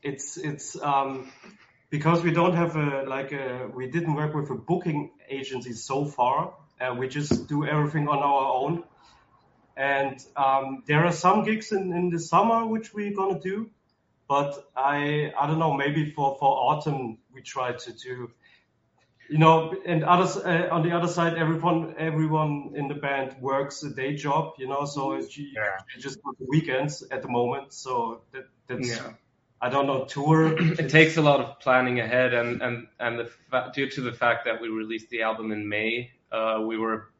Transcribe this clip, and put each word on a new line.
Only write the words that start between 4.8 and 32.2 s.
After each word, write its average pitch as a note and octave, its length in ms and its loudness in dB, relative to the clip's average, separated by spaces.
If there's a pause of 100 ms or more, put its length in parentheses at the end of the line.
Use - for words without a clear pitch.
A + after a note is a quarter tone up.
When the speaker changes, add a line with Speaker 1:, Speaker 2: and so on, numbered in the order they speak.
Speaker 1:
agency C3 440 -8
so C#3 320 -4
far. C#3+ 480 0 (260)
Uh, B2+ 180 -2
we C3 100 -4
just D3 400 -2
do D3 180 -2
everything D3 420 0
on C#3+ 120 0
our C#3 360 2
own. E3 280 -2 (920)
And, C#3 440 0 (160)
um, C3+ 520 2
there D3+ 180 6
are F3 60 4
some F#3 320 4
gigs G#3+ 280 -2
in, F#3+ 220 -2
in F3 160 0
the E3+ 100 0
summer A3+ 480 4
which A3 260 -4
we're G#3 220 -6
gonna F#3+ 240 0
do, G3+ 300 -6 (580)
but C#3+ 260 2 (220)
I, D3 640 0
I C#3+ 80 2
don't D#3 120 2
know, D#3+ 140 2
maybe D3 380 0
for, C3+ 260 0
for C#3 120 4
autumn C3 680 0 (160)
we B2+ 80 -20
try B2 320 -6
to A#2+ 200 -12
do, B2 380 -12 (1000)
you D#3 80 0
know, D#3+ 360 6 (120)
and E3 180 0
others, F3 340 4
uh, F3 340 0
on D#3+ 120 2
the F3 120 0
other E3+ 120 0
side, E3 300 0
everyone, E3 600 0
everyone D#3 800 0
in D3 120 -4
the D3 80 -6
band C#3 460 -4
works C#3 420 -2
a C#3+ 100 -8
day C3+ 220 -4
job, D3 420 -2
you C3 100 -8
know, C#3 180 -2
so C3+ 280 -4
it's, C3+ 240 -8
you C#3+ 160 -12
Speaker 2:
Yeah. G#2 240 -4 (180)
Speaker 1:
you A2+ 60 -18
just - 220 -12
work - 160 -10
the B2+ 80 -10
weekends C#3+ 640 0
at C3 100 -6
the C3 80 -10
moment. B2 440 -2
So A#2 480 -6 (100)
that, C3 140 -16 (220)
that's, B2+ 220 -4
Speaker 3:
Yeah. A#2 240 -8 (460)
Speaker 1:
I B2 100 -2
don't C#3 180 2
know, C3 180 -2
tour. D#3+ 520 4
Speaker 3:
<clears throat> - 40 2
It D#3+ 180 2
Speaker 1:
It's C#3 140 -2
Speaker 3:
takes D#3+ 240 8
a D#3+ 40 4
lot C#3+ 200 8
of - 180 -8
planning B2+ 400 4
ahead, A#2+ 340 2